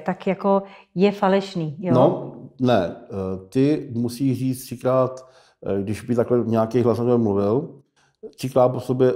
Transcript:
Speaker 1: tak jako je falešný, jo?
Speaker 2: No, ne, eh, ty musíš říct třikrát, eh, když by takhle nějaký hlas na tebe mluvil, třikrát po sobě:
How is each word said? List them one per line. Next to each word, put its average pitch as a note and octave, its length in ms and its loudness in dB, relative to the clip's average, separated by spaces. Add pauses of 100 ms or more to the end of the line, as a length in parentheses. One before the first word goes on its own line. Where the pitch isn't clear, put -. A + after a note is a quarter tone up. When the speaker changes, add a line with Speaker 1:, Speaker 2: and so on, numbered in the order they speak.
Speaker 1:
tak F3+ 220 -4
jako G3 360 0 (320)
je G3 160 2
falešný, F#3+ 680 -2
jo? F3+ 140 0
Speaker 2:
No, C3 400 2 (280)
ne, G#2+ 400 2
eh, F#2+ 480 -8
ty C#3+ 460 0
musíš A#2+ 440 -2
říct B2+ 240 -4
třikrát, B2+ 640 -2 (380)
eh, G2 160 -2
když G2+ 200 -6
by A#2+ 140 -2
takhle A#2+ 300 2
nějaký A2 360 0
hlas A2+ 160 2
na A#2 60 -2
tebe B2 140 2
mluvil, G#2+ 640 0 (560)
třikrát B2+ 320 2
po C3 100 -4
sobě: B2+ 360 2